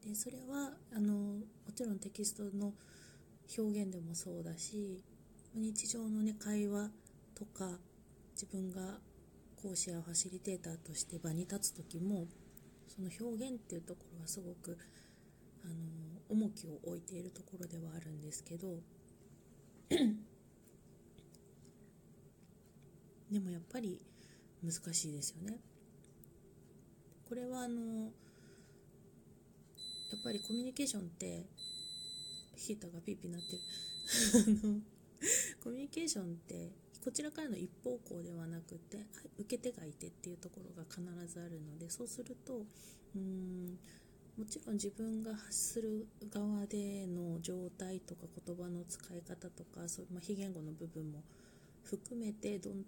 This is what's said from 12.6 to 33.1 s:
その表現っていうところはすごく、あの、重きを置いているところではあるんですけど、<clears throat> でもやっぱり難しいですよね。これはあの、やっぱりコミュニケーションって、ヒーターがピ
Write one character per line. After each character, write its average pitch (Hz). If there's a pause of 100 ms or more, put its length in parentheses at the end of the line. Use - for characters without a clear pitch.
そ -
の 185 (100)
表 233
現 262
っ -
て -
い -
う -
と -
こ -
ろ 170
は 160
す 196
ご 175
く、 175 (840)
あ 180
の、 165 (560)
重 214
き -
を 151
置 175
い 170
て 185
い 175
る 180
と -
こ -
ろ 170
で 170
は 165
あ 165
る 160
ん 151
で 151
す -
け 165
ど、 175 (1120)
<clears throat> -
で - (3500)
も 185
や 175
っ - (100)
ぱ 254
り 196 (580)
難 165
し 160
い 147
で 147
す -
よ 160
ね。 214 (1700)
こ 240
れ 247
は 254
あ 247
の、 226 (2000)
や 202
っ -
ぱ 233
り 208
コ 202
ミ 233
ュ -
ニ 254
ケ 277
ー 269
シ 214
ョ -
ン 185
っ -
て、 170 (1080)
ヒ -
ー 208
タ 175
ー 170
が 170
ピ 202